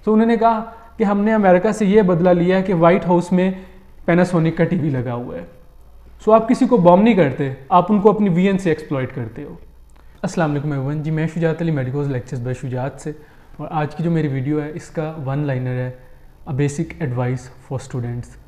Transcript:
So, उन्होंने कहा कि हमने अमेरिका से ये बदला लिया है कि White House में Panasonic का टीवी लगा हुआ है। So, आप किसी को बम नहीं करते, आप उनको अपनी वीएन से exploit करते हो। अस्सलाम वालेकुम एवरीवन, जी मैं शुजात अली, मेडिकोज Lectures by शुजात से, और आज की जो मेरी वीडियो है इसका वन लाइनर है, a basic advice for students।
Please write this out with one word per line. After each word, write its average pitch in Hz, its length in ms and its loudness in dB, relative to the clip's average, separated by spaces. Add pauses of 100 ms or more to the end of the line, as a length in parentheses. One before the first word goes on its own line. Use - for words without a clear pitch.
So, - 40 -4
उन्होंने 226 300 2
कहा 226 220 2 (380)
कि 220 60 -2
हमने 202 280 0
अमेरिका 190 400 4
से 208 140 -2
ये 208 160 6
बदला 180 300 4
लिया 180 260 2
है 185 60 0
कि 196 100 -2
White 170 320 4
House 175 280 2
में 185 320 0 (420)
Panasonic 170 500 2
का 175 60 2
टीवी 156 260 0
लगा 123 240 -4
हुआ 127 220 -10
है। - 100 -12 (760)
So, 214 120 4
आप 220 140 4
किसी 254 200 2
को 247 100 4
बम 175 220 6
नहीं 220 160 4
करते, 139 400 0 (160)
आप 180 200 4
उनको 208 220 4
अपनी 202 160 0
वीएन 190 280 2
से 185 140 0
exploit 135 400 -4
करते 120 320 -12
हो। 165 140 -16 (680)
अस्सलाम 175 260 -2
वालेकुम 147 240 -4
एवरीवन, 143 300 -4
जी 160 80 -4
मैं 156 160 -2
शुजात 160 340 -4
अली, 165 100 -2
मेडिकोज 139 400 -4
Lectures 123 320 -8
by 127 100 -6
शुजात 131 460 -8
से, 151 160 -10 (440)
और 151 120 -12
आज 151 240 -4
की 165 80 -6
जो 170 80 0
मेरी 156 160 0
वीडियो 139 320 -2
है 151 160 -8
इसका 156 340 -10 (100)
वन 139 260 -4
लाइनर 127 320 -4
है, 127 200 -8 (520)
a 139 60 -6
basic 143 460 -4
advice 127 440 -4 (220)
for 127 140 -8
students। 120 560 -10 (100)